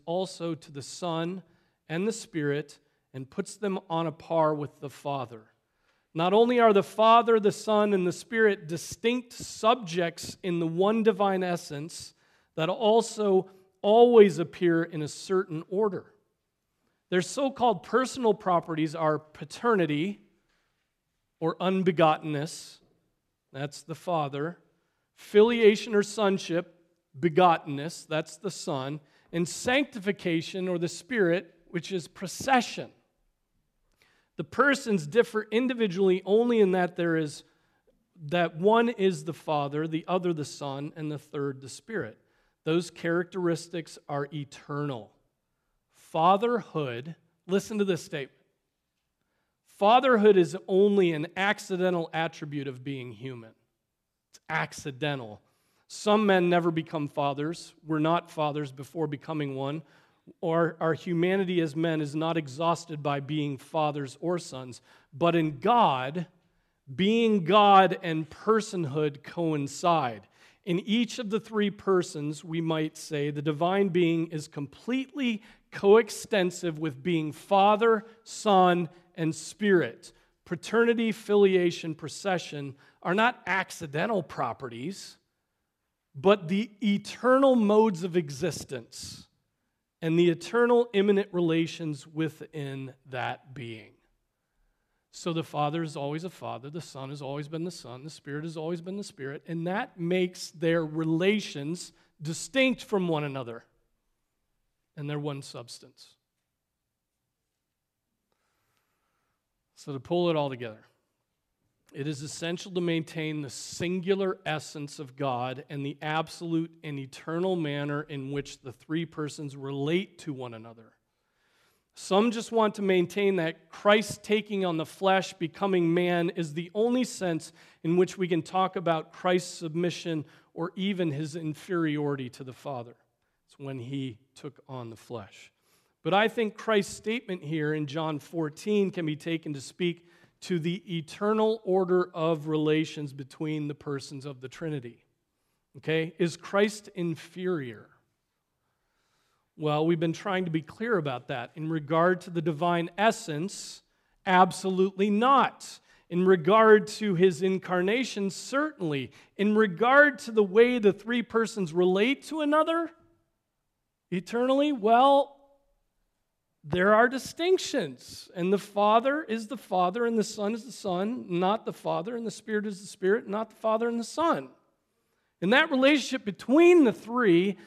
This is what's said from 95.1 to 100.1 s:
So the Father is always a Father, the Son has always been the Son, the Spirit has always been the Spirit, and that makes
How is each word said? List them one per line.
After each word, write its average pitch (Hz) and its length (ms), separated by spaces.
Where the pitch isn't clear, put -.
So - 220
the 160 100
Father 147 400
is 156 140
always 147 280
a 185 60
Father, 117 400
the 160 100
Son 135 300
has 143 120
always 143 260
been 160 160
the 180 60
Son, 127 340
the 156 60
Spirit 147 340
has 160 120
always 165 240
been 185 160
the 208 80
Spirit, - 440
and 165 180
that 202 320
makes 180 520